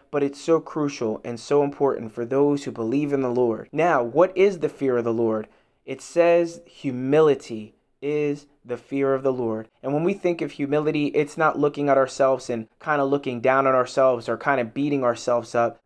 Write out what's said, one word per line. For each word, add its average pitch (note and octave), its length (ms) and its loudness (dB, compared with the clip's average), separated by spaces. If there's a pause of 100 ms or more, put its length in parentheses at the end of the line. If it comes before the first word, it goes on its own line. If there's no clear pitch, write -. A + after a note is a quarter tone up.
(120)
but C#3+ 100 -2
it's C#3+ 180 -2
so E3 200 2
crucial C#3 640 -4
and A#2+ 160 -10
so C#3+ 240 2
important C#3 480 -2
for A#2+ 120 -8
those C#3+ 420 0
who B2+ 60 -6
believe C3+ 420 -2
in C3+ 80 0
the B2+ 80 0
Lord. A#2+ 420 0
Now, D#3 320 2
what D#3 340 2
is F#3+ 220 2
the C#3+ 100 -2
fear C3 280 -2
of A#2 80 -2
the A#2 60 0
Lord? A2 360 -2 (400)
It C3+ 140 -10
says E3+ 640 2
humility C3 1040 0 (280)
is D3 460 -4 (180)
the A#2+ 140 -8
fear C#3 360 -2
of C3+ 100 -2
the C3+ 100 2
Lord. A2+ 340 -4 (140)
And C3+ 120 -4
when D3+ 100 0
we F#3 100 0
think F3 280 -2
of D3 100 -6
humility, D3 560 -2
it's D3 300 -2
not D#3 200 0
looking C#3+ 300 0
at C3+ 100 4
ourselves C3 520 0
and A2+ 180 -6 (120)
kinda C#3+ 240 0
looking C#3 360 -2
down C3 260 2
on C3+ 80 4
ourselves B2+ 540 2
or A#2 100 -2
kinda C3 280 0
beating C#3 380 -2
ourselves A#2+ 520 -2
up. A#2 300 0